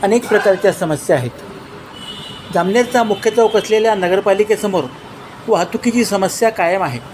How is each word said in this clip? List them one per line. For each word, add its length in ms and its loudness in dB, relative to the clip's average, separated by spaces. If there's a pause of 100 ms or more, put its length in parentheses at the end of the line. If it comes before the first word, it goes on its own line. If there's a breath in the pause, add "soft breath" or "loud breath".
अनेक 240 2
प्रकारच्या 460 4
समस्या 420 0
आहेत. 160 -2 (1200)
जामनेरचा 500 2
मुख्य 260 0
चौक 260 2
असलेल्या 400 2
नगरपालिकेसमोर 880 2 (640)
वाहतुकीची 580 2
समस्या 440 0
कायम 340 0
आहे. 160 -4 (140)